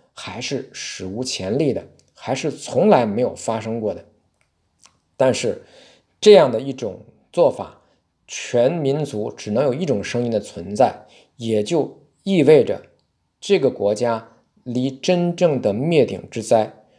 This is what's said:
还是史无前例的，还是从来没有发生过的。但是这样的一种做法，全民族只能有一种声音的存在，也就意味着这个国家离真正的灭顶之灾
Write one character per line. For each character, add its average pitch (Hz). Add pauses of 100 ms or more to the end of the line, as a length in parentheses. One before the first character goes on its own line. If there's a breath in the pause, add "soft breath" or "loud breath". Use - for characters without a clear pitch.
(140 soft breath)
还 110
是 127
史 -
无 104
前 107
例 147
的， 95 (260)
还 -
是 143
从 160
来 131
没 107
有 117
发 113
生 113
过 104
的。 - (1080)
但 131
是 - (560 soft breath)
这 208
样 151
的 113
一 135
种 104 (260)
做 151
法， - (440)
全 -
民 151
族 110
只 -
能 120
有 131
一 165
种 113
声 120
音 120
的 110
存 92
在， - (300 soft breath)
也 110
就 147 (220)
意 190
味 139
着 95 (600)
这 196
个 135
国 101
家 113 (260)
离 127
真 175
正 156
的 104
灭 143
顶 98
之 117
灾 110 (140)